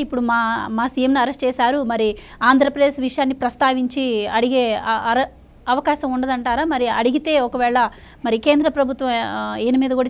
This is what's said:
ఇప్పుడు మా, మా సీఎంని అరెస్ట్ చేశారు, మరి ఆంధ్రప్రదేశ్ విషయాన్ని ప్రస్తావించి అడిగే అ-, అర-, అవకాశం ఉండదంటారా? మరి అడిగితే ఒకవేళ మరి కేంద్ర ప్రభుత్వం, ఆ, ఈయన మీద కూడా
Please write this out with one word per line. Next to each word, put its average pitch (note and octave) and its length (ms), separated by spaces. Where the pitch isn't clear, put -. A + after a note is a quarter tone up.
ఇప్పుడు C4 260
మా, A#3 100
మా A#3 160
సీఎంని C4+ 300
అరెస్ట్ C4+ 240
చేశారు, B3+ 320
మరి A3+ 160
ఆంధ్రప్రదేశ్ C#4 580
విషయాన్ని C4+ 360
ప్రస్తావించి B3+ 600
అడిగే B3 260
అ-, A3 80
అర-, C4 180
అవకాశం D4 420
ఉండదంటారా? B3+ 460
మరి B3 140
అడిగితే C#4+ 340
ఒకవేళ B3 300
మరి A3+ 220
కేంద్ర D4 300
ప్రభుత్వం, C4 320
ఆ, G#3+ 560
ఈయన B3 180
మీద C4 160
కూడా B3+ 100